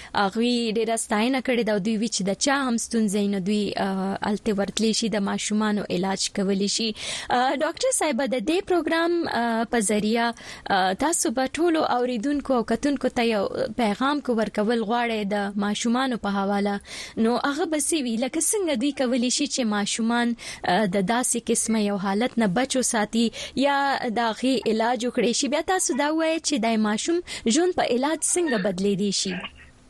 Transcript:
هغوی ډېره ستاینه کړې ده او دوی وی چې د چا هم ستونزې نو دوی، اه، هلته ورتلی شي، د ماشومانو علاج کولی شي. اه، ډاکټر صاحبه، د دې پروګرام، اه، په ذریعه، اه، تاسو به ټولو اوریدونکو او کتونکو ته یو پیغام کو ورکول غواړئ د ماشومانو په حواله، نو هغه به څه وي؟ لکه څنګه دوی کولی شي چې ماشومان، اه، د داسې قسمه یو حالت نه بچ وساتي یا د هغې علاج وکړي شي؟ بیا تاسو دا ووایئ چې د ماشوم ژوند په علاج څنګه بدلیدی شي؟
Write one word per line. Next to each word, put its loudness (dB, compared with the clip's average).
هغوی 2
ډېره 0
ستاینه 0
کړې 0
ده 0
او 2
دوی 0
وی 0
چې -4
د 0
چا 2
هم 0
ستونزې 0
نو 0
دوی، 0
اه، 0
هلته -2
ورتلی 0
شي، -2
د -2
ماشومانو 0
علاج -2
کولی 0
شي. -2
اه، 2
ډاکټر -2
صاحبه، 0
د -2
دې 2
پروګرام، 2
اه، 0
په 0
ذریعه، 2
اه، 2
تاسو 0
به 0
ټولو 2
اوریدونکو 0
او 2
کتونکو 0
ته 0
یو 2
پیغام 2
کو -2
ورکول 0
غواړئ 0
د -2
ماشومانو 0
په -4
حواله، 0
نو 2
هغه 0
به 0
څه 0
وي؟ -2
لکه -2
څنګه 0
دوی 0
کولی 0
شي 0
چې -4
ماشومان، 0
اه، 2
د 0
داسې 0
قسمه 0
یو 0
حالت -2
نه 4
بچ 0
وساتي 0
یا 2
د -2
هغې 0
علاج 0
وکړي 2
شي؟ 0
بیا 0
تاسو 2
دا 2
ووایئ 0
چې -2
د -
ماشوم 0
ژوند 4
په 0
علاج 0
څنګه 0
بدلیدی 0
شي؟ -2